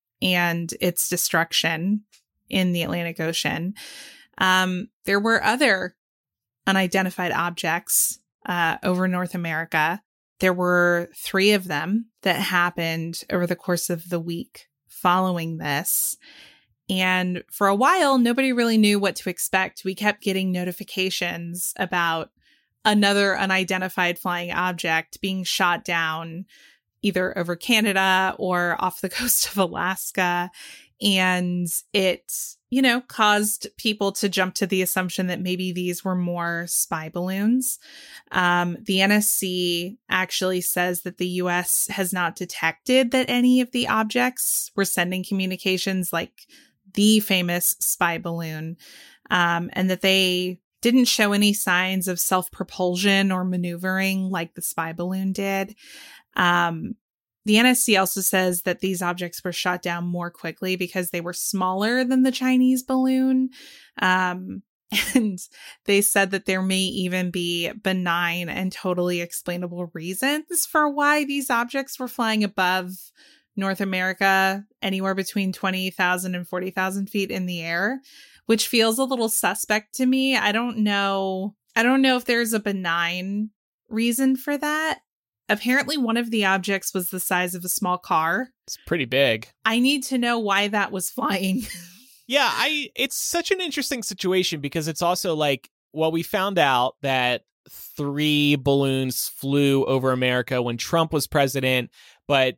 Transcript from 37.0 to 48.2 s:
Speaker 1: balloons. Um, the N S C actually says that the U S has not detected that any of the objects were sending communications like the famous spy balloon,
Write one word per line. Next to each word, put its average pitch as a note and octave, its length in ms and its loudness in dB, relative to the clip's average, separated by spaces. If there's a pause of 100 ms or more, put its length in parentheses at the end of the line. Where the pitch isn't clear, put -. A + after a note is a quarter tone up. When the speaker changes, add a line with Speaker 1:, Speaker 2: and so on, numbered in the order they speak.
Speaker 1:
balloons. G3 680 0 (520)
Um, F3 500 2
the F#3+ 200 0
N G3 100 6
S G#3 180 4
C F3+ 680 -2 (120)
actually F#3 520 0
says F3+ 400 -2
that F3 160 -12
the F3+ 100 -2
U F3+ 220 -2
S F3 400 0
has F#3+ 240 -2
not F3 240 -2
detected A#3+ 760 0
that B3+ 180 2
any B3 300 6
of B3 120 0
the B3 180 0
objects A#3 840 0
were G3 100 0
sending F#3 380 -2
communications F#3 880 -2
like - 340 -6 (460)
the G#3+ 260 6
famous F3+ 640 0
spy E3+ 360 0
balloon, E3 600 -8 (520)